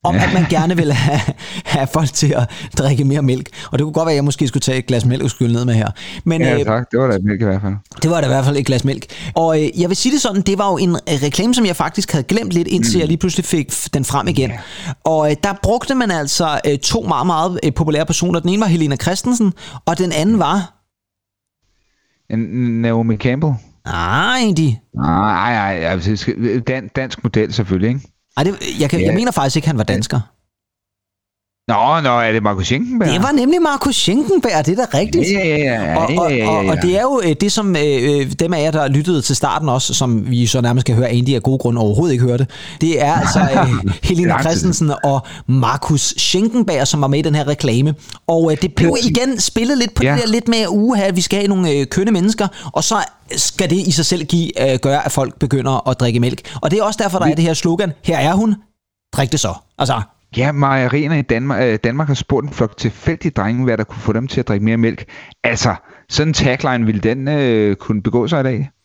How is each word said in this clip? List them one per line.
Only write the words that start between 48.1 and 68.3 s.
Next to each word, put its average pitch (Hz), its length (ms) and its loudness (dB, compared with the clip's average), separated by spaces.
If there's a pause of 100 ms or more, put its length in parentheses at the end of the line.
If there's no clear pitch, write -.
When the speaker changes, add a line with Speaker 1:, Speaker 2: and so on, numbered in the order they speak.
Speaker 1:
Og, 165 260 2
øh, 147 100 0
det - 120 -2
blev 165 160 4
Speaker 2:
Præcis. 233 200 0
Speaker 1:
igen 247 300 0
spillet 240 380 0
lidt 233 160 -2
på - 80 0
Speaker 2:
Ja. 135 120 2
Speaker 1:
det 240 80 2
der 220 60 -2
lidt 233 200 0
med, 226 200 2
uha, 208 420 2
vi 180 100 0
skal 190 180 0
have 202 100 0
nogle, 185 220 2
øh, 139 160 2
kønne 196 240 0
mennesker, 202 380 2 (240)
og 156 120 0
så 226 100 0 (420)
skal - 340 -2
det 175 60 2 (100)
i 185 40 2
sig 147 160 2
selv 170 180 -2
give, 147 480 0
øh, 131 60 0
gøre, 139 280 0
at - 60 -2
folk - 260 -2
begynder 131 500 0
at 127 120 -2
drikke 120 200 2
mælk. 127 200 0 (220)
Og - 80 0
det 202 80 2
er 220 40 2
også 196 200 -2
derfor, 185 160 0
der 170 80 2
Speaker 2:
Vi 156 60 2
Speaker 1:
er 151 40 0
det 165 80 2
her 165 100 2
slogan, 170 380 0 (120)
"Her 165 140 -2
er 147 160 2
hun, 214 200 2 (580)
drik 139 200 -2
det 151 80 0
så." - 140 -2 (240)
Altså 123 220 0 (360)
Speaker 2:
Ja, 135 160 0
mejerierne 143 680 0
i 135 40 0
Danmark, 123 400 0
øh, 113 220 2
Danmark 139 240 0
har 143 60 2
spurgt 131 320 0
en 139 60 -8
flok - 240 -2
tilfældige 156 600 -2
drenge, 113 280 0
hvad 117 140 2
der 107 60 -2
kunne 110 180 -12
få 110 100 0
dem 120 160 -2
til - 120 -2
at - 80 -4
drikke 101 160 0
mere 113 120 2
mælk. 113 280 0 (400)
Altså, 117 300 0 (360)
sådan 151 180 0
en 156 60 0
tagline, 127 520 0
ville 110 140 0
den, 131 280 -2
øh, 117 480 2
kunne 107 260 -4
begå 113 260 0
sig 160 120 0